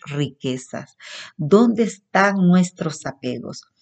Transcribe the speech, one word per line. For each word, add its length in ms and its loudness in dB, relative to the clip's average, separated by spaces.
riquezas, 920 -8
dónde 460 4
están 520 -2
nuestros 720 2
apegos. 580 -10